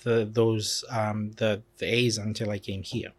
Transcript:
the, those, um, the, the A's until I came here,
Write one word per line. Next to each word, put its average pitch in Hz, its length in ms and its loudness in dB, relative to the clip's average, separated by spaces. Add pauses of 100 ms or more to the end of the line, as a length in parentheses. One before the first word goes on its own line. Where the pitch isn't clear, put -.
the, 113 280 2
those, 113 600 2
um, 107 460 -2
the, 107 260 0 (160)
the - 80 -4
A's 113 320 2
until 107 320 -4
I 104 80 -4
came 98 240 -8
here, - 360 -8